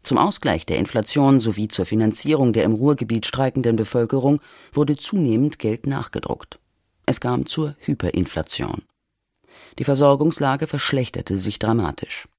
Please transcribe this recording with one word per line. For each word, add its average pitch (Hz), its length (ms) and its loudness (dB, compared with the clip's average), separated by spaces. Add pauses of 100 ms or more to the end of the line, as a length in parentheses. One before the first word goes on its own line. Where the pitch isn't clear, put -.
Zum - 140 2
Ausgleich 127 480 0
der 71 120 -2
Inflation 135 600 2
sowie 107 260 -2
zur 95 180 -4
Finanzierung 113 680 2
der 107 100 2
im 110 120 4
Ruhrgebiet 117 520 0
streikenden 127 480 0
Bevölkerung 123 680 2 (320)
wurde 147 240 2
zunehmend 143 640 0
Geld 113 300 -4
nachgedruckt. - 720 -6 (460)
Es - 120 0
kam 123 280 -2
zur 151 340 -4
Hyperinflation. - 1000 -4 (1000)
Die 135 40 -2
Versorgungslage 143 840 2
verschlechterte - 720 -2
sich 95 200 -4
dramatisch. 107 680 -2 (100)